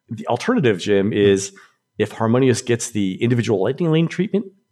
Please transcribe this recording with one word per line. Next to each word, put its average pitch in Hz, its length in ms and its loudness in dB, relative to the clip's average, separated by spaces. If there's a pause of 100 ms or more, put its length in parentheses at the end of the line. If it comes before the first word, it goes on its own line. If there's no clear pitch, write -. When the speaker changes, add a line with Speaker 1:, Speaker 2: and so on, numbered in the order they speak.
Speaker 1:
The - 180 -10
alternative, 120 520 0
Jim, 101 320 0
Speaker 2:
Mm-hmm. - 60 -2
Speaker 1:
is 98 360 4 (440)
if 104 160 -2
Harmonious 120 480 2
gets 117 300 -2
the 95 320 -4
individual 117 400 0
Lightning 143 280 -2
Lane 165 180 2
treatment 196 380 -4 (240)